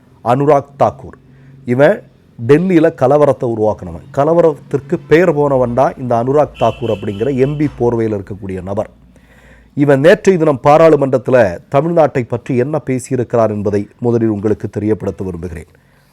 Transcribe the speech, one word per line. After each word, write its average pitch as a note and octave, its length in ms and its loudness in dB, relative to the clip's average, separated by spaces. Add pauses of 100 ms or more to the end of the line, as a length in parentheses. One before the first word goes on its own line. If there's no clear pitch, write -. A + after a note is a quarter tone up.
(240)
அனுராக் C#3 540 0
தாக்கூர். F#2+ 400 -4 (460)
இவன் C#3 380 2 (440)
டெல்லியில E3 480 2
கலவரத்தை C3+ 640 0
உருவாக்குனவன். G2 440 -4 (120)
கலவரத்திற்கு D3+ 800 -2 (140)
பெயர் E3 260 4
போனவன் C3+ 400 0
தான் C#3 240 0
இந்த A#2+ 260 -2
அனுராக் C3+ 360 -2
தாக்கூர் A2+ 320 -2
அப்படிங்கிற G#2+ 440 -4
எம் C#3 200 0
பி C#3+ 120 -2 (100)
போர்வையில் A2+ 400 -2
இருக்கக்கூடிய F#2+ 440 -12
நபர். G2+ 280 -8 (840)
இவன் C#3 260 2
நேற்றைய F#3+ 380 4
தினம் D3+ 240 0
பாராளுமன்றத்துல C3+ 960 2 (120)
தமிழ்நாட்டை D3+ 580 0
பற்றி B2 280 -6
என்ன C#3+ 300 -2
பேசியிருக்கிறார் A#2+ 600 -2
என்பதை G#2 400 -2 (100)
முதலில் A#2 300 0
உங்களுக்கு G#2 400 -4
தெரியப்படுத்த G2+ 560 -6
விரும்புகிறேன். E2 420 -12 (460)